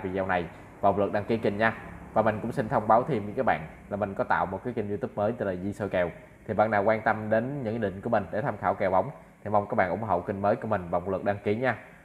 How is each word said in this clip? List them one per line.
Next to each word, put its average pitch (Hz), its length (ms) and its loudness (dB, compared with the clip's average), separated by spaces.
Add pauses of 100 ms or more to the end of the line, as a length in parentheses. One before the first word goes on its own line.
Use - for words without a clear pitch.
video 95 220 -2
này 90 200 0 (360)
và 101 100 6
một 92 80 2
lượt 95 140 2
đăng 104 100 0
ký 113 140 0
kênh 104 200 0
nha. 110 160 4 (400)
Và 110 80 4
mình 107 200 2
cũng 113 100 -4
xin 131 180 -2
thông 110 180 0
báo 113 160 6
thêm 117 220 -2
với 104 120 -8
các 127 80 0
bạn 82 160 2 (280)
là 101 80 -4
mình 101 160 -2
có 127 100 -2
tạo 87 220 0
một 95 180 -6
cái 123 100 -6
kênh 104 160 -4
YouTube 104 260 -6
mới 107 220 0
tên 107 100 -4
là 95 80 -2
Di 95 180 -4
Soi 101 160 -4
Kèo. 87 220 0 (360)
Thì 90 60 -2
bạn 107 180 4
nào 101 120 4
quan 110 180 4
tâm 107 280 0
đến 123 340 2
những 110 100 -2
nhận 117 80 -2
định 98 200 -2
của 117 80 -4
mình 107 220 2
để 107 100 -2
tham 113 160 -2
khảo 98 160 0
kèo 98 180 0
bóng 95 180 2 (340)
thì 104 60 -8
mong 101 180 2
các 120 80 -2
bạn 95 140 4
ủng 95 120 -2
hộ 95 200 0
kênh 98 200 -6
mới 101 140 4
của 113 120 -6
mình 92 240 -2
bằng 87 140 0
một 98 60 -2
lượt 95 120 -2
đăng 101 200 0
ký 104 120 0
nha. 120 220 0 (280)